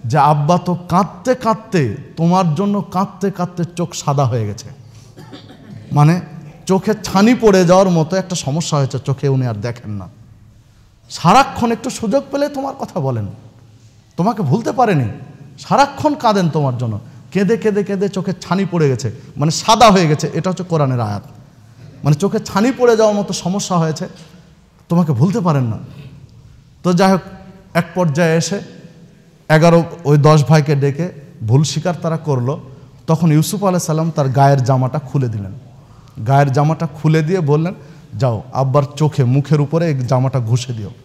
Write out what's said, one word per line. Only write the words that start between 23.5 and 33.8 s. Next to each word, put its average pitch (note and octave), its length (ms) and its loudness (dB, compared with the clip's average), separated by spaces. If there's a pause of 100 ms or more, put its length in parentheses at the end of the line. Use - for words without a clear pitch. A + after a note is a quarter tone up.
হয়েছে, D#3+ 320 -2 (800)
তোমাকে E3+ 240 2
ভুলতে E3 280 2
পারেন D3 240 0
না। A2 140 -4 (1040)
তো F3+ 100 0
যাই F#3+ 180 4
হোক, F#3 100 2 (540)
এক E3+ 200 -2
পর্যায়ে E3 420 2
এসে F3+ 240 -2 (880)
এগারো, E3 360 6 (200)
ওই D3 140 4
দশ D3+ 260 6
ভাইকে D3+ 300 4
ডেকে C#3+ 380 -2 (340)
ভুল C3 160 4
স্বীকার E3 400 -2
তারা E3 140 -2
করলো। D3 440 -4 (460)
তখন D#3+ 260 2
ইউসুফ D#3+ 300 2
আলাইহিস F3+ 200 0